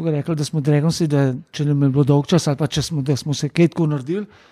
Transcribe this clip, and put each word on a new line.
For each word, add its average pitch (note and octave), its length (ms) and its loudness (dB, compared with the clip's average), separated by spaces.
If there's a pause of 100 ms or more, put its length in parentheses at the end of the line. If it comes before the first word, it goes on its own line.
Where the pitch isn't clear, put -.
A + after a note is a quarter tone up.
rekli, D#3+ 300 -2
da D3 100 -2
smo D3+ 180 -4
Dragonsi, D3+ 440 2
da C#3+ 220 2 (200)
če - 180 -4
nam C#3+ 180 2
je C#3 60 4
bilo C#3 140 4
dolgčas C#3+ 440 2
ali C#3 100 -2
pa D3 100 -2
če D3 140 -2
smo, D3 200 -4
da C3+ 140 0
smo D3 180 -4
se C#3+ 160 -4
kaj E3+ 200 4
tako E3 180 -4
naredili, D3+ 380 -4 (260)